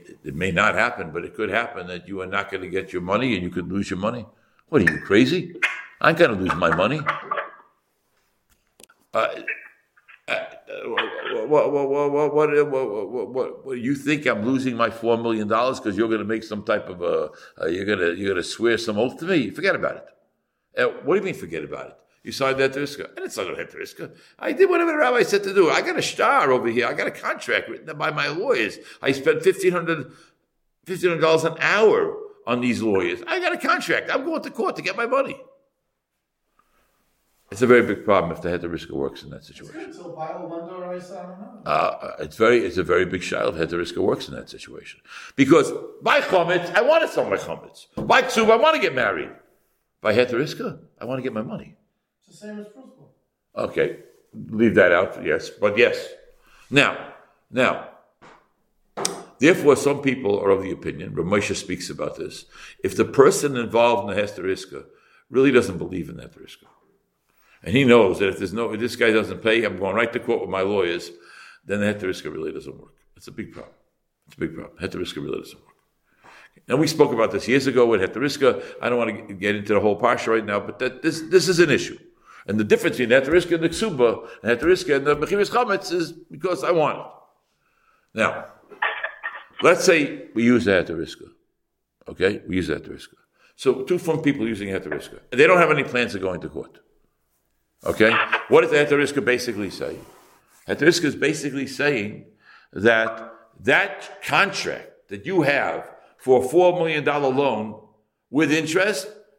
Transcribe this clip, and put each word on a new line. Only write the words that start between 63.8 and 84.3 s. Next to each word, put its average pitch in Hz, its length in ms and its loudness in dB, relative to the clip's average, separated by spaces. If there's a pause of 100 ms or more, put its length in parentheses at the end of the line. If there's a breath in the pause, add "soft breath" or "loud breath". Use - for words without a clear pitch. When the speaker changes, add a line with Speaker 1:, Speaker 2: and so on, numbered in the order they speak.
Speaker 1:
in 92 60 -6
the 104 60 0
Hester 101 220 -6
Iska 90 400 -6 (460 soft breath)
really 135 220 6
doesn't 101 260 4
believe 87 320 -8
in - 80 -14
the - 60 -16
Hester - 180 -20
Iska, - 260 -20 (960 soft breath)
and 85 100 -4
he 135 120 4
knows 104 340 8
that 98 80 4
if 90 100 0
there's 95 160 -6
no, 110 200 -4
if 107 80 -6
this 120 160 -4
guy 117 140 4
doesn't 95 300 0
pay, 113 220 2
I'm 98 140 -4
going 95 180 -2
right 117 160 0
to 123 80 -6
court - 220 -2
with 95 80 -8
my 95 120 -2
lawyers, 92 500 -2 (520 loud breath)
then 101 160 -4
the 101 60 0
Hester 101 240 -2
Iska 78 220 -8
really 78 200 -8
doesn't - 260 -14
work. - 180 -20 (200)
It's - 120 -20
a - 40 -20
big - 220 -12
problem. - 220 -20 (520)
It's - 80 -20
a - 40 -20
big 82 140 -4
problem. - 240 -16
Hester 87 220 -8
Iska 76 240 -8
really - 160 -6
doesn't - 240 -18
work. - 120 -20 (920 soft breath)
Now, 117 80 0
we 151 120 2
spoke 147 260 4
about 110 180 2
this 101 160 -4
years 131 200 2
ago 120 180 4
with 110 160 4
Hester 95 180 -4
Iska. 135 420 0 (200 loud breath)
I 120 80 -2
don't 120 80 0
want 113 320 -4
to 101 40 -12
get 101 220 -2
into 104 180 -2
the 98 60 6
whole 101 180 2
parsha 123 300 0
right 113 180 2
now, 101 140 -2
but - 200 -10
that, 127 220 -4
this, 160 200 -4
this 175 260 4
is 175 120 2
an 170 100 6
issue. - 280 0 (480 loud breath)
And 107 140 -2
the 107 40 2
difference 170 340 2
between 117 120 -2
the 131 160 6
Heter 151 100 0
Iska 175 200 4
and 160 80 -2
the 165 60 2
Ksuba, 131 580 0 (160 loud breath)